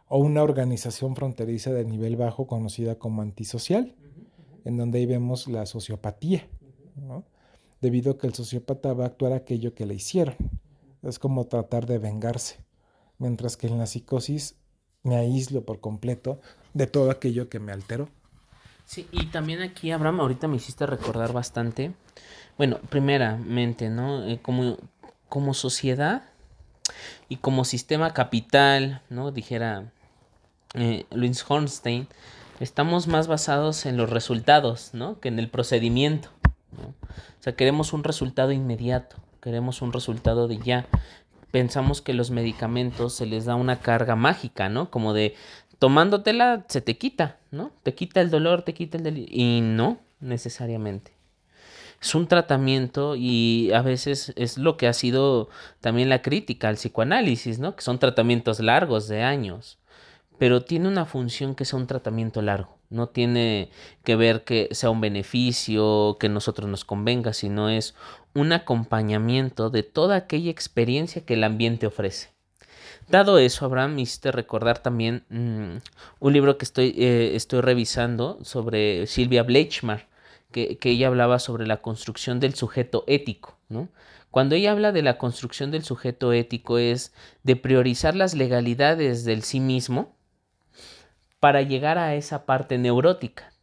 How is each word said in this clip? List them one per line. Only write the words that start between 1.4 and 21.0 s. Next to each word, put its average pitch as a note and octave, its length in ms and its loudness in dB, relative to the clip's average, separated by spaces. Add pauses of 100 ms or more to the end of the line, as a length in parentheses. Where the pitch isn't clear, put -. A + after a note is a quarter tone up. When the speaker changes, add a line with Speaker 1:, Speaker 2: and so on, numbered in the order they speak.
Speaker 1:
de A#2+ 120 -2
nivel A2 320 -4
bajo A#2+ 300 -4
conocida A2+ 520 -6
como A2 240 -6
antisocial, A#2 760 -4
Speaker 2:
Ujú, - 100 -20
ujú. - 560 -20
Speaker 1:
en A#2+ 120 -6
donde A#2+ 220 -2
ahí B2 80 0
vemos B2 420 -4
la A2 180 -6
sociopatía, A2 840 -6 (480)
Speaker 2:
Ujú. C#3 100 -14
Speaker 1:
¿no? C3+ 180 -14 (560)
Debido B2 320 0
a C3+ 60 -14
que - 80 -4
el A#2 80 -4
sociópata B2+ 600 -6
va B2 100 -2
a B2 40 -2
actuar B2+ 240 -2
aquello A#2+ 420 -6
que G#2+ 120 -8
le G2+ 80 -6
hicieron. D3 400 -2 (680)
Es C3 180 -8
como C3 260 -2
tratar A#2 400 -4
de A#2+ 120 -2
vengarse. G#2+ 580 -6 (600)
Mientras A#2+ 380 -6
que A#2 120 -4
en A#2 100 -2
la A#2 80 -2
psicosis C#3 720 -6 (480)
me B2 120 0
aíslo B2+ 480 -2
por G#2+ 160 -10
completo A#2+ 600 -6 (340)
de C#3 140 0
todo C3+ 220 2
aquello B2 380 -4
que A2 120 -10
me G#2 120 -10
alteró. A#2 360 -8 (760)
Speaker 2:
Sí, - 280 -16
y E3+ 140 -2
también D#3+ 360 -6
aquí, F#3 300 -8
Abraham, D#3+ 280 0
ahorita C3 280 -2
me C#3 80 0
hiciste C3+ 300 -6
recordar A#2 460 -4